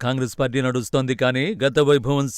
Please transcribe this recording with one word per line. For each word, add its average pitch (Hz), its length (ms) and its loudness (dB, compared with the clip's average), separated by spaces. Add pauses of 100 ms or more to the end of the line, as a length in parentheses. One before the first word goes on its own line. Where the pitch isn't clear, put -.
కాంగ్రెస్ 127 360 -2
పార్టీ 131 260 -2
నడుస్తోంది, 127 480 -2
కానీ 127 300 0 (200)
గత 135 140 0 (120)
వైభవం 139 360 2 (120)